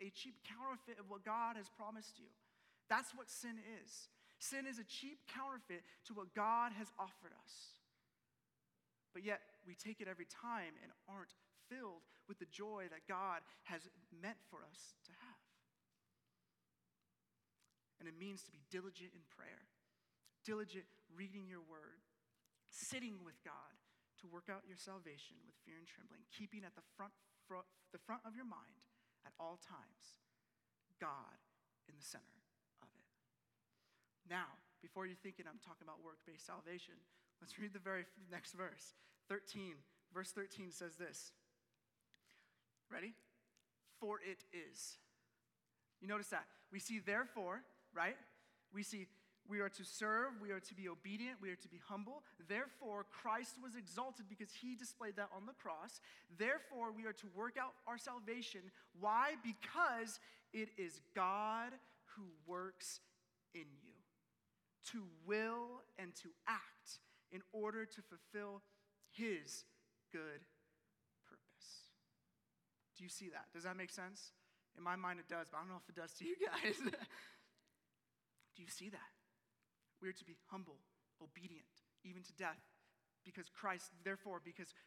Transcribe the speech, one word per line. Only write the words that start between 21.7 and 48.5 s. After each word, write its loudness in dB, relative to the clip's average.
sitting -2
with -10
God -8
to -12
work -8
out -2
your -10
salvation -8
with -18
fear -12
and -14
trembling, -16
keeping -4
at -8
the -14
front, -4
fro-, -4
the -8
front 0
of -6
your -4
mind -10
at -18
all -2
times, -14
God -2
in -14
the -10
center -10
of -18
it. -20
Now, 2
before -2
you're -2
thinking -6
I'm -8
talking -10
about -4
work-based -10
salvation, -4
let's -10
read 0
the -6
very 2
f-, -14
next -6
verse. -4
Thirteen, -2
verse -2
thirteen -4
says -4
this. -4
Ready? -2
"For 2
it -4
is." -4
You -6
notice 4
that. 2
We 0
see 0
"therefore," 4
right? 6